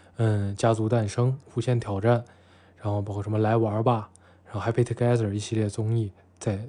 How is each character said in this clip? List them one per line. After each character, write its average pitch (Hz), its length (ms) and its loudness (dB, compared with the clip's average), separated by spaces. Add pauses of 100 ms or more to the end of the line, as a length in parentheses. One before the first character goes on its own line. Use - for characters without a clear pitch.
(160)
嗯， 104 400 0
家 113 180 4
族 110 140 0
诞 113 200 2
生、 127 300 0 (160)
无 - 60 -2
限 123 180 0
挑 101 220 -4
战， 117 240 4 (520)
然 - 80 -20
后 104 160 0
包 101 140 -6
括 101 80 -6
什 104 80 -6
么 110 80 0
《来 110 180 2
玩 110 180 2
儿 110 80 0
吧》， 113 280 0 (360)
然 - 80 -20
后 101 60 -4
《Happy 117 240 0
Together》 117 480 0
一 104 60 -2
系 110 180 -4
列 107 120 0
综 110 280 -2
艺， 107 160 -2 (260)
再 101 200 -2 (100)